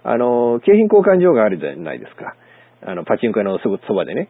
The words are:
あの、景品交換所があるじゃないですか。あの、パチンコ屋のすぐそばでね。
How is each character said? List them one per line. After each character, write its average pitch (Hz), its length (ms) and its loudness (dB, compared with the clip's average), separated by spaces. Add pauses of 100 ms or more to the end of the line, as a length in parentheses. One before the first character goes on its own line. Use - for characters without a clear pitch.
あ 117 140 -2
の、 120 420 0
景 202 140 4
品 214 140 4
交 208 140 6
換 185 200 4
所 180 120 4
が 110 120 4
あ 104 40 2
る 92 80 -4
じ 73 80 -8
ゃ 69 120 -6
な 78 160 -10
い 60 60 -12
で 55 80 -20
す - 80 -20
か。 - 200 -16 (500)
あ 92 100 -10
の、 87 100 -10
パ 107 120 -2
チ 120 100 -2
ン 110 40 0
コ 104 80 -2
屋 101 60 0
の 95 140 -4
す 113 100 -2
ぐ 98 80 -4 (100)
そ 110 60 -2
ば 92 100 0
で 76 100 -10
ね。 160 160 -6